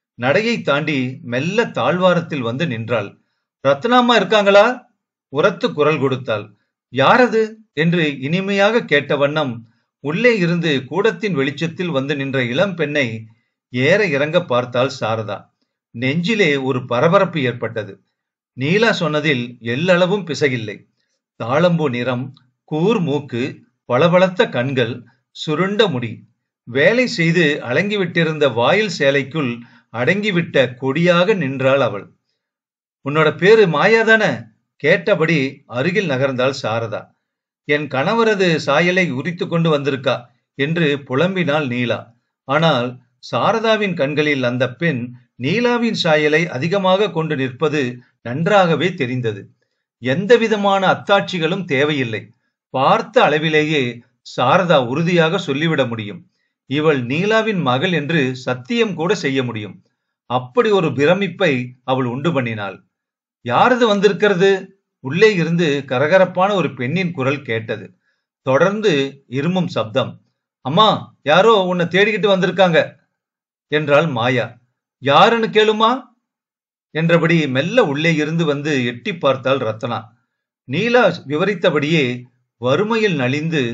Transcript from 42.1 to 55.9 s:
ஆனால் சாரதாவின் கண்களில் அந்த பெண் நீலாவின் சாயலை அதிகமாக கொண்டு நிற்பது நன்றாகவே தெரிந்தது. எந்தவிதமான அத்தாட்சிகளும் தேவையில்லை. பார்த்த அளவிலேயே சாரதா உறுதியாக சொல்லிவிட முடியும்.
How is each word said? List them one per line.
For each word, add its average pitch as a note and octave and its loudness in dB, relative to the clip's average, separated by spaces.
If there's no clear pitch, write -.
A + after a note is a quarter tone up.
ஆனால் C#3+ 0
சாரதாவின் G#3 0
கண்களில் C#3+ 0
அந்த B2 -2
பெண் D3+ -2
நீலாவின் A3+ 0
சாயலை D#3 2
அதிகமாக F#3 0
கொண்டு D#3+ -4
நிற்பது C3+ -2
நன்றாகவே E3 2
தெரிந்தது. A#2 -4
எந்தவிதமான G3+ 2
அத்தாட்சிகளும் F#3 0
தேவையில்லை. C3 0
பார்த்த G3+ 2
அளவிலேயே D3+ 2
சாரதா D3 2
உறுதியாக E3 2
சொல்லிவிட C#3+ -2
முடியும். G#2+ -8